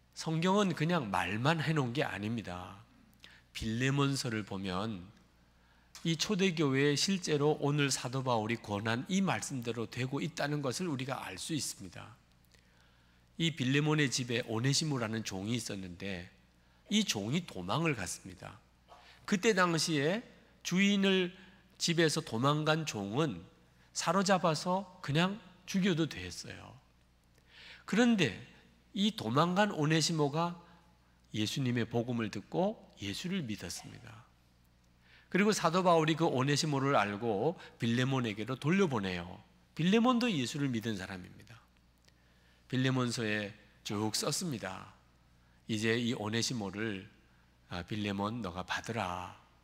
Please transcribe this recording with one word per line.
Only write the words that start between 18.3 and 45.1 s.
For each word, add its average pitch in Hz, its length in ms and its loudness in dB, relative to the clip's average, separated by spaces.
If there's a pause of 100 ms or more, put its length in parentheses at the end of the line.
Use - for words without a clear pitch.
그때 208 300 2
당시에 170 680 2 (400)
주인을 190 760 4 (420)
집에서 165 420 2
도망간 151 640 2
종은 104 600 -2 (480)
사로잡아서 180 1120 2
그냥 180 380 2 (260)
죽여도 175 420 2
됐어요. 95 720 -12 (1040)
그런데 185 640 4 (460)
이 208 240 2
도망간 175 560 2
오네시모가 156 880 0 (720)
예수님의 120 580 0
복음을 117 400 -2
듣고 175 720 -4
예수를 170 420 -4
믿었습니다. 107 840 -10 (1040)
그리고 208 240 4
사도 175 320 2
바울이 160 320 6
그 160 80 2
오네시모를 139 720 2
알고 104 600 0 (200)
빌레몬에게로 120 800 0
돌려보내요. 101 840 0 (340)
빌레몬도 226 560 4
예수를 143 360 -2
믿은 113 280 -2
사람입니다. 95 640 -12 (1080)
빌레몬서에 120 840 0 (300)
쭉 107 300 -2
썼습니다. 107 800 -4 (760)